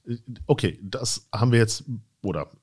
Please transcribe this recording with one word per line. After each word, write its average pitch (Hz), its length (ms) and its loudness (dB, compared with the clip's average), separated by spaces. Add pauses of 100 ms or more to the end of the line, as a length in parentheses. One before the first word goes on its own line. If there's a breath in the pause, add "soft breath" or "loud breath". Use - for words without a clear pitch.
Äh, 120 80 -6 (320)
okay, 107 340 2
das 110 500 -6
haben 117 200 2
wir 117 80 6
jetzt, 110 240 2 (400)
oder 82 240 -4 (160)